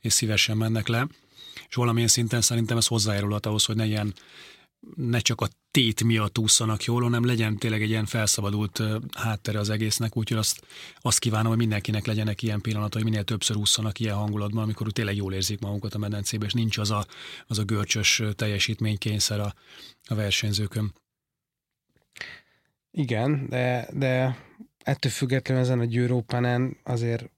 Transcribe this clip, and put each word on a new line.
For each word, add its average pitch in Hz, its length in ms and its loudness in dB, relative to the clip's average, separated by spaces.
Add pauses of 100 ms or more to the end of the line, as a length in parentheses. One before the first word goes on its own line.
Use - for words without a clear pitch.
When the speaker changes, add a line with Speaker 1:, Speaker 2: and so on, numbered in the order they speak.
Speaker 1:
és 113 120 0
szívesen 107 440 2
mennek 110 300 2
le. 117 200 2 (640)
És - 60 -14
valamilyen 117 340 4
szinten 117 320 2
szerintem 117 360 2
ez 113 100 2
hozzájárulhat 104 600 0
ahhoz, 107 180 2
hogy 107 120 -2
ne 110 100 0
ilyen, 107 280 0 (840)
ne 120 220 0
csak 113 220 0
a 104 80 0 (220)
tét 113 340 2
miatt 110 340 2
ússzanak 110 460 2
jól, 120 180 0
hanem 120 220 2
legyen 113 320 2
tényleg 110 260 0
egy 107 60 0
ilyen 110 180 0
felszabadult, 104 720 0
ö, 107 200 0 (180)
háttere 107 420 -2
az 104 120 0
egésznek, 107 460 0
úgyhogy 113 220 0
azt, - 280 -2 (340)
azt - 180 2
kívánom, 110 300 2
hogy 113 100 2
mindenkinek 107 480 0
legyenek 107 360 -2
ilyen 107 180 -2
pillanatai, 107 420 -2
hogy 110 80 0
minél 107 140 0
többször 110 320 -2
ússzanak 104 440 0
ilyen 110 140 -2
hangulatban, 104 480 -2
amikor 107 240 -2
úgy 107 60 -4
tényleg 104 240 -2
jól 98 160 -2
érzik 95 280 -4
magukat 101 340 -6
a 101 40 -4
medencébe, 104 480 -4
és 95 60 -4
nincs 113 260 0
az 104 120 0
a, 104 160 -2 (400)
az 104 120 -2
a 107 60 0
görcsös, 101 560 2
ö, 107 120 0
teljesítménykényszer 107 1080 0
a, 104 140 -4 (500)
a - 100 -4
versenyzőkön. 104 800 -2 (2000)
Speaker 2:
Igen, 131 580 0
de, 123 440 0
de 131 520 2 (340)
ettől 135 340 0
függetlenül 131 500 0
ezen 127 180 2
a 117 40 2
Győr 120 280 2
Openen 123 680 0
azért 120 560 -2